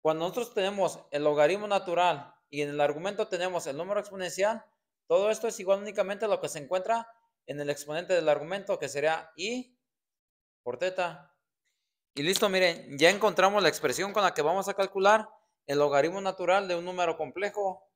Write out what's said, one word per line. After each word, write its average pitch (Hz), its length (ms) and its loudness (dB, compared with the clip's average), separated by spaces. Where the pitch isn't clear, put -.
Cuando 160 240 0
nosotros 233 300 -6
tenemos 196 460 -2
el 147 140 -4
logaritmo 151 420 2
natural 180 680 0
y 147 120 -6
en 147 80 -4
el 147 100 -4
argumento 180 480 0
tenemos 180 380 -4
el 135 100 -8
número 190 240 -4
exponencial, 196 640 -4
todo 190 240 2
esto 220 180 -2
es 214 120 -8
igual 190 200 2
únicamente 208 460 -4
a - 20 -2
lo 190 120 2
que 156 80 -4
se 160 100 -8
encuentra 185 520 -2
en 147 140 -8
el 143 100 -4
exponente 160 440 -4
del 160 140 2
argumento, 175 500 -2
que 139 100 -6
sería 151 480 -2
i 233 420 -8
por 123 160 -8
teta. 175 560 -6
Y 143 80 -6
listo, 196 260 0
miren, 175 480 0
ya 156 140 6
encontramos 202 520 4
la 165 60 6
expresión 151 440 -2
con 208 100 2
la 180 120 2
que 151 80 -2
vamos 185 260 0
a 196 60 -4
calcular 202 540 4
el 143 120 0
logaritmo 147 420 4
natural 185 480 0
de 175 80 0
un 170 80 -6
número 175 320 0
complejo. 185 800 -6